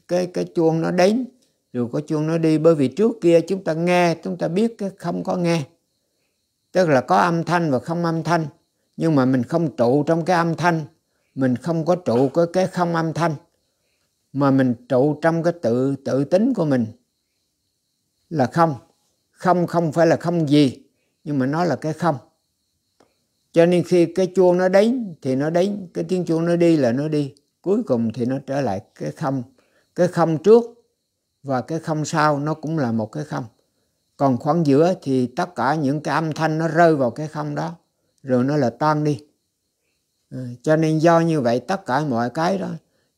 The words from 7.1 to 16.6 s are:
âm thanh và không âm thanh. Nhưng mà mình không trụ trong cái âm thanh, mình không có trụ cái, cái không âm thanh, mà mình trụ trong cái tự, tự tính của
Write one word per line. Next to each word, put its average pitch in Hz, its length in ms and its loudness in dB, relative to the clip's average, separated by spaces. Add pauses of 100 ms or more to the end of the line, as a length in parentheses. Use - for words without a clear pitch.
âm 170 260 0
thanh 165 280 0
và 123 80 0
không 170 260 -6
âm 165 180 -2
thanh. 160 220 0 (520)
Nhưng 160 180 0
mà 131 100 4
mình 131 180 2
không 165 320 -2
trụ 127 280 2
trong 165 220 0
cái 180 100 2
âm 165 200 0
thanh, 160 260 0 (540)
mình 131 200 0
không 165 300 -4
có 175 100 2
trụ 131 340 0
cái, 170 240 2
cái 185 140 0
không 170 280 -2
âm 160 180 -2
thanh, 156 220 -2 (960)
mà 139 180 2
mình 131 240 2 (140)
trụ 143 320 2
trong 165 220 0
cái 170 180 0
tự, 127 340 0
tự 131 280 -2
tính 208 300 2
của 185 120 -2